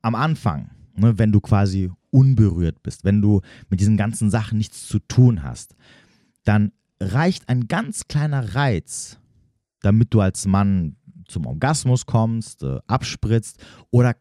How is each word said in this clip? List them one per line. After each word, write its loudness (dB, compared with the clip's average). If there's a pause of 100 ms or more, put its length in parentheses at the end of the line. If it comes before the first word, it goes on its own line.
am -4
Anfang, -4 (240)
ne, 4
wenn 2
du 6
quasi 0 (220)
unberührt 2
bist, -12
wenn 2
du 4 (280)
mit -2
diesen 2
ganzen -2
Sachen -2
nichts -8
zu -2
tun 4
hast, -14 (720)
dann 2 (280)
reicht -4
ein -2
ganz -8
kleiner -4
Reiz, -4 (640)
damit 2
du 4
als -2
Mann 0 (320)
zum -8
Orgasmus -2
kommst, -2
äh, -6
abspritzt -4 (280)
oder 2